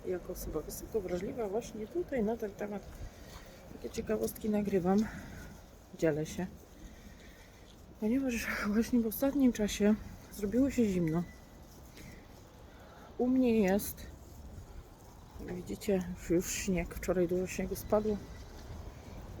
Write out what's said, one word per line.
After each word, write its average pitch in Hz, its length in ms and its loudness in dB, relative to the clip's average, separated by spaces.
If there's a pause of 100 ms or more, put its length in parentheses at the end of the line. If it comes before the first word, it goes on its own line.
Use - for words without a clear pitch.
Jako 180 280 -4
osoba - 280 -6
wysoko - 400 -6
wrażliwa 196 480 -4
właśnie 214 380 -4
tutaj 302 360 -2
na 226 140 0
ten 202 140 -6
temat 208 360 -8 (880)
takie - 160 -10
ciekawostki 220 600 -2
nagrywam. 196 480 4 (1000)
Dzielę 156 280 2
się. 180 220 -4 (1500)
Ponieważ 233 480 0 (200)
właśnie 220 320 4
w 226 80 4
ostatnim 269 460 4
czasie 208 420 4 (360)
zrobiło 220 380 2
się 233 160 4
zimno. 175 380 2 (1900)
U 247 100 2
mnie 254 320 6
jest, 196 480 2 (1400)
jak 180 80 -6
widzicie, 190 480 2 (100)
już, - 160 -6
już 180 220 4
śnieg. - 440 0
Wczoraj 180 320 2
dużo 180 200 0
śniegu 190 280 -4
spadło, 214 420 2 (1200)